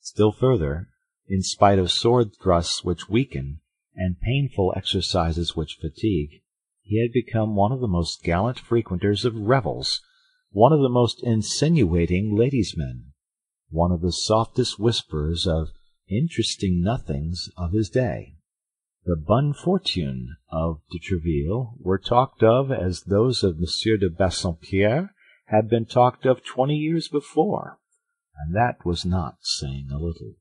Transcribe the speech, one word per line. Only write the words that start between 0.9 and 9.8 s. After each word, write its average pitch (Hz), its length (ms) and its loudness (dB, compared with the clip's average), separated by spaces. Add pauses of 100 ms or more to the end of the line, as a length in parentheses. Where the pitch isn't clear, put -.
in 95 140 0
spite 101 360 4
of 90 140 2
sword 117 400 2 (100)
thrusts 87 400 0
which 90 260 -4
weaken, 76 520 -4 (340)
and 92 260 -4
painful 120 560 0
exercises 85 800 -2
which 80 260 -6
fatigue, 80 640 -4 (400)
he 104 180 -2
had 117 120 -2
become 110 420 -2
one 101 160 4
of 131 100 -4
the 123 60 -2
most 85 380 -2
gallant 95 340 -2
frequenters 104 640 -2
of 113 120 -2
revels, 101 640 -2 (500)